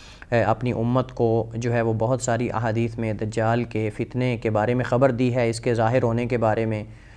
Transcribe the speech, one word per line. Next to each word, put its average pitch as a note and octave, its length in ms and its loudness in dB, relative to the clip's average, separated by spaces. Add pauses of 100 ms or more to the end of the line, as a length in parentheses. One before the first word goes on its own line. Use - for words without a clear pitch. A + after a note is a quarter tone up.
(320)
अ, A#2+ 40 2
अपनी A2+ 360 2
उम्मत A#2+ 380 0
को A2+ 460 0
जो A#2 160 -2
है A#2 100 2
वो A2+ 120 0
बहुत A#2 280 0
सारी A#2+ 260 0
अहादीस A#2 500 -2
में A2 180 -2
दज्जाल A2+ 480 0
के A2 260 -2
फितने B2 460 -2
के A2+ 140 -2
बारे G#2+ 240 2
में B2+ 120 0
ख़बर B2+ 260 4
दी A#2+ 180 2
है, A#2+ 200 2
इसके A#2 240 -2
ज़ाहिर A#2 280 2
होने A#2+ 240 0
के A#2+ 120 0
बारे A2 280 2
में, G#2+ 200 -4 (300)